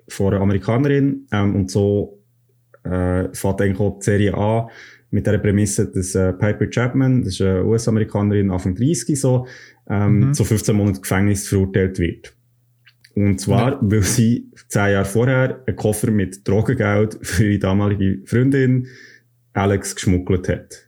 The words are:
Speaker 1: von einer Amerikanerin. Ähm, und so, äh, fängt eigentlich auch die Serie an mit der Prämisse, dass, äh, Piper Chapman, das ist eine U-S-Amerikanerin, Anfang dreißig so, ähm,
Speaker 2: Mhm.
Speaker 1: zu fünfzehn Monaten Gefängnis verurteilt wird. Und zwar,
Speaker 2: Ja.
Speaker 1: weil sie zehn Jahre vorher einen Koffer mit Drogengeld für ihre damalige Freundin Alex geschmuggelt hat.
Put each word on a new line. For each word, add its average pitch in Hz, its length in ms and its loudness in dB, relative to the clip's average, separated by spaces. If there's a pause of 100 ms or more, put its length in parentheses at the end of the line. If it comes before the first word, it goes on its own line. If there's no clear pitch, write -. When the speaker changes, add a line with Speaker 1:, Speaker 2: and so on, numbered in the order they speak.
Speaker 1:
von 98 260 -2
einer 98 80 0
Amerikanerin. 135 880 0
Ähm, 101 240 0
und 98 160 -2
so, 101 460 0 (680)
äh, 90 500 -2
fängt 98 280 -2
eigentlich 98 180 0
auch 101 200 -2
die - 60 -12
Serie 101 280 2
an 107 340 0 (460)
mit 104 140 -2
der 104 120 2
Prämisse, 104 520 0
dass, 92 240 -4
äh, 92 180 2
Piper 107 360 -2
Chapman, 127 540 0
das 92 100 -6
ist - 80 -6
eine 95 240 0
U-S-Amerikanerin, 104 840 0
Anfang 95 260 -2
dreißig 147 440 -2
so, 127 260 0 (440)
ähm, 101 300 2 (100)
Speaker 2:
Mhm. 143 40 0
Speaker 1:
zu 113 120 0
fünfzehn 107 300 0
Monaten 101 260 0
Gefängnis 101 480 0
verurteilt 95 500 0
wird. - 340 -6 (840)
Und 101 240 2
zwar, 120 340 2
Speaker 2:
Ja. - 80 -8
Speaker 1:
weil 101 220 2
sie 113 460 0 (200)
zehn 101 240 2
Jahre 98 120 2
vorher 131 600 0
einen 107 80 -4
Koffer 107 360 -2
mit 95 360 -4
Drogengeld 104 720 0
für - 240 0
ihre 101 140 2
damalige 98 680 0
Freundin 131 600 0 (640)
Alex 98 420 -2
geschmuggelt 90 520 0
hat. - 400 -8